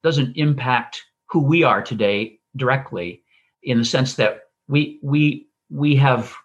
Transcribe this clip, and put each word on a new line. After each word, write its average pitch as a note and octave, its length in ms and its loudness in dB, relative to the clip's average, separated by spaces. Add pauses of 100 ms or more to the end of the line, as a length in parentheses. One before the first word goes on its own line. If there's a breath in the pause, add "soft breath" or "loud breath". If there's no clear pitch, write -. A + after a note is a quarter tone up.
doesn't D3 320 0
impact C3+ 680 -2 (240)
who E3 120 0
we D#3 240 2
are G#2 180 4
today G#2 580 -4 (160)
directly B2 680 -4 (400)
in B2+ 140 -2
the A#2 80 0
sense C3 300 -2
that G#2+ 280 -2 (240)
we, D3 340 0
we, D3 460 0 (220)
we D3 260 0
have B2+ 380 2 (120)